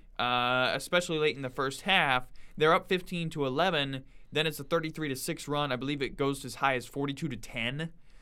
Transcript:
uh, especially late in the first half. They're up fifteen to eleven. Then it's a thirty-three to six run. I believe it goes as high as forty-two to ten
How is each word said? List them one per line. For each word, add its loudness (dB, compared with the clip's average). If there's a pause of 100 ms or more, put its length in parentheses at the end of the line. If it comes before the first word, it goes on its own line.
(180)
uh, 4
especially 0
late 2
in -8
the -4
first -2
half. 4 (320)
They're 8
up 2
fifteen -2
to -2
eleven. 0 (280)
Then 2
it's -4
a -10
thirty-three -2
to -4
six -6
run. 0
I 2
believe -2
it -2
goes 0
as -10
high 2
as -2
forty-two -4
to -4
ten -4 (320)